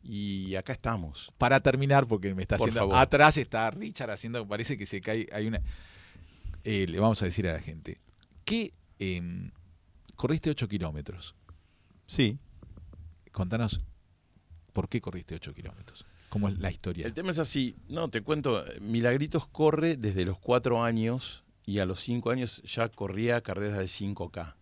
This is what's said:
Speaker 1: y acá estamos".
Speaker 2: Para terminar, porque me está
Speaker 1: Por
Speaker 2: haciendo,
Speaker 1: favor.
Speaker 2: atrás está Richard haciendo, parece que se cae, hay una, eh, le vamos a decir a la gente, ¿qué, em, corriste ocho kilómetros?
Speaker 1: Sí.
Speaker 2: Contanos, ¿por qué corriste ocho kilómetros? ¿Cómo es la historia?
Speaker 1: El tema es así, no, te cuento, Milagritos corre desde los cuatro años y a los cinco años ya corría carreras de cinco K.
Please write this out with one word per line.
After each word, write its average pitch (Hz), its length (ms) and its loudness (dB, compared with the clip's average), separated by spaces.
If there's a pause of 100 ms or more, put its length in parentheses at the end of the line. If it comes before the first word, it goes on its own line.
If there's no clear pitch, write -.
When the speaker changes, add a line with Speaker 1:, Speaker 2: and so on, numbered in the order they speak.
Speaker 1:
y 98 540 -4
acá 95 160 -6
estamos". 98 640 -6
Speaker 2:
Para 131 220 6
terminar, 139 460 4
porque 98 280 0
me 92 80 -4
está 101 140 0
Speaker 1:
Por 104 120 4
Speaker 2:
haciendo, 110 200 2
Speaker 1:
favor. 98 140 6
Speaker 2:
atrás 151 340 8
está 113 340 0
Richard 180 400 -8
haciendo, 113 380 -6
parece 107 280 -4
que 101 100 -8
se 98 140 -6
cae, 107 320 -2
hay 107 140 -2
una, 113 140 -2 (1040)
eh, 101 240 0
le 82 100 -2
vamos 107 240 4
a 95 40 0
decir 90 220 -2
a 82 40 -2
la 78 80 -4
gente, 80 380 -12 (460)
¿qué, 220 280 -2 (260)
em, 90 520 -6 (680)
corriste 156 340 0
ocho 123 160 -2
kilómetros? 85 680 -6 (720)
Speaker 1:
Sí. 127 320 2 (920)
Speaker 2:
Contanos, 104 500 -2 (920)
¿por 90 160 -2
qué 117 120 -2
corriste 85 340 -10
ocho 73 200 -12
kilómetros? - 500 -18 (260)
¿Cómo 101 180 2
es 98 100 -2
la 90 120 -2
historia? 85 360 -4
Speaker 1:
El 117 80 -6
tema 185 160 -2
es 160 80 0
así, 139 380 0 (120)
no, 151 220 -4
te 107 120 -2
cuento, 131 420 0 (160)
Milagritos 120 680 2
corre 156 500 4
desde 98 280 0
los 92 140 -2
cuatro 120 460 4
años 117 600 0 (200)
y 101 160 -2
a 92 60 4
los 92 140 -2
cinco 120 300 0
años 123 320 -2
ya 117 260 -2
corría 110 520 0
carreras 104 380 -2
de 92 100 0
cinco 98 420 -6
K. 85 320 -10